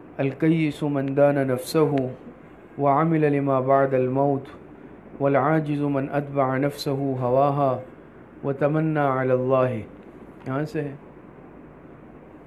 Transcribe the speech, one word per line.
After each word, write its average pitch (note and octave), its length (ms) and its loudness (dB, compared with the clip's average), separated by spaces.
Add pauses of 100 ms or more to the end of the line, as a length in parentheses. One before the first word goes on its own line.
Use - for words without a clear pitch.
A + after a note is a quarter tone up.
(180)
"अल-कय्यिसु D3+ 720 0
मन C#3 260 -2
दान C#3+ 240 4
नफ्सहु C3+ 680 0 (720)
व C#3+ 80 0
अमिल D#3 380 4
लिमा C#3 360 2
बअदल C3+ 480 2
मौत, C3+ 360 0 (760)
वल C#3 160 2
आजिजु D3 520 0
मन C#3+ 200 -2
अतबअ C#3 480 -2
नफ्सहु C#3 580 -2
हवाहा C3 680 2 (640)
व C#3 80 -2
तमन्ना D3 680 0
अला C3 140 2
अल्लाह।" B2+ 340 2
यहाँ - 960 -10
से D#3 160 -6
है। C#3+ 180 -10 (1500)